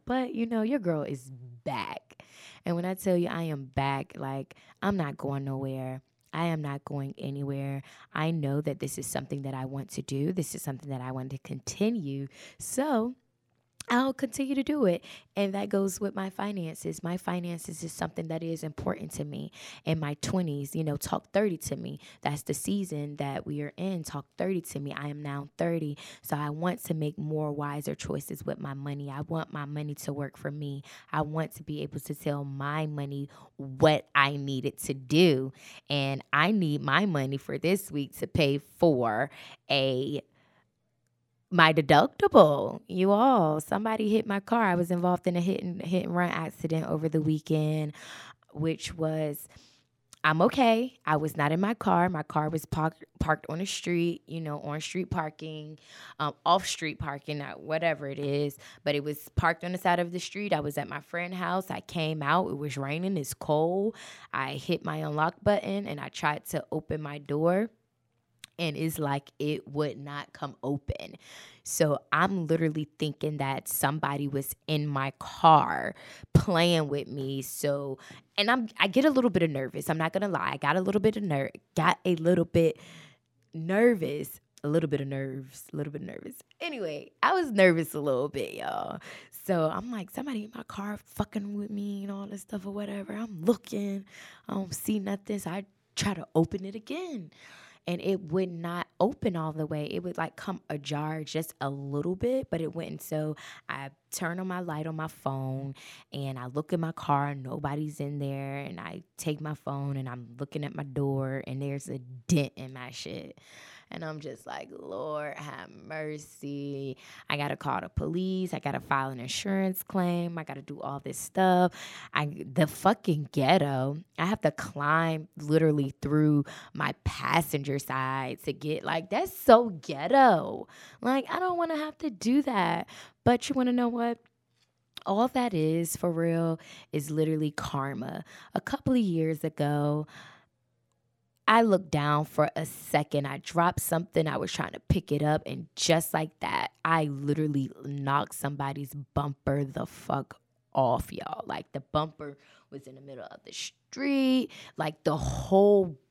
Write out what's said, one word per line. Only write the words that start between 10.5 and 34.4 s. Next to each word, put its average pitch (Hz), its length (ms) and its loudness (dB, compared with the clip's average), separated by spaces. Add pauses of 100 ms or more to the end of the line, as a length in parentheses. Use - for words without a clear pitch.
is - 60 -8
something 139 280 -8
that 131 120 -6
I 127 100 -8
want 131 200 -8
to 135 80 -8
continue. 139 880 -4 (280)
So 254 580 0 (760)
I'll 254 240 4
continue 269 420 -2
to 269 80 2
do 294 220 2
it. 175 180 4 (320)
And 196 180 0
that 202 140 -4
goes 196 320 0
with 196 160 -4
my 190 140 -4
finances. 175 760 -6
My 175 140 -4
finances 175 640 -6
is 165 80 -8
something 165 380 -4
that 165 140 -4
is 165 200 -6
important 156 500 -4
to 147 120 -6
me. 147 260 -8 (320)
In 160 160 0
my 147 220 -2
twenties, 147 540 -2
you 160 80 0
know, 151 120 0
talk - 380 -4
thirty 196 240 2
to - 180 -6
me. 127 240 -10 (220)
That's 143 220 -2
the - 100 -4
season 151 640 -4
that 139 280 -6
we 147 180 -4
are 147 120 -8
in. 180 280 -4
Talk - 240 -10 (100)
thirty 185 240 -2
to - 180 -8
me. 143 140 -6
I 143 140 -6
am 147 140 -8
now 143 360 -8
thirty. 165 400 -2 (240)
So - 160 -2
I 147 140 -2
want 175 340 -2
to - 80 -4
make 151 240 -2
more 151 340 -2
wiser 147 440 -4
choices 147 500 -6
with - 140 -4
my 139 160 -8
money. 143 340 -6
I 135 120 -8
want 160 300 -4
my 147 140 -6
money 147 300 -6
to - 180 -6
work 139 240 -6
for 143 140 -6
me. 143 320 -8 (280)
I 151 120 2
want 156 320 -4
to - 80 -16
be 147 180 -6
able 147 200 -6
to - 140 -8
tell 143 300 -2
my 143 400 -2
money 143 440 -6 (280)
what 139 580 4
I 143 220 6
need 139 280 -4